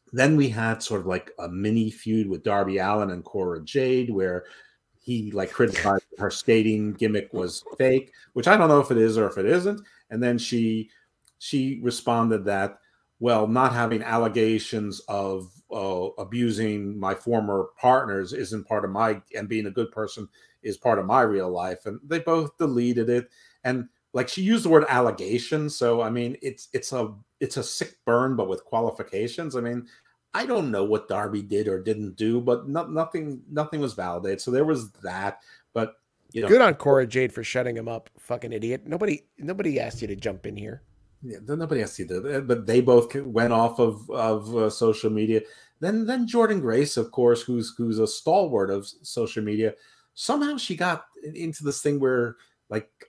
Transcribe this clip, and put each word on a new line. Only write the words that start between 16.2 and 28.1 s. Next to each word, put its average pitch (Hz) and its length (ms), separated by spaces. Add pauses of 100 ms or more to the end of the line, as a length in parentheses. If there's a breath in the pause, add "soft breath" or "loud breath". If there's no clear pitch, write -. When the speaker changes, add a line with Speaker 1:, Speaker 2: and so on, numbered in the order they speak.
Speaker 1:
my 95 160
former 104 640
partners 113 540
isn't 107 340
part 107 180
of 92 60
my, 107 300 (160)
and 104 120
being 107 180
a 98 40
good 113 220
person 107 360 (340 soft breath)
is 101 140
part 113 220
of 95 80
my 123 160
real 98 280
life." 90 360
And 104 180
they 160 160
both 160 380
deleted 120 500
it. 120 200 (360 soft breath)
And, 127 240 (240)
like, 127 160
she 190 140
used 208 220
the 175 60
word 151 180
allegation. 123 800
So, 117 320
I 110 100
mean, 120 300
it's, - 320
it's - 200
a, 113 200 (280)
it's - 160
a 127 60
sick - 420
burn, 123 320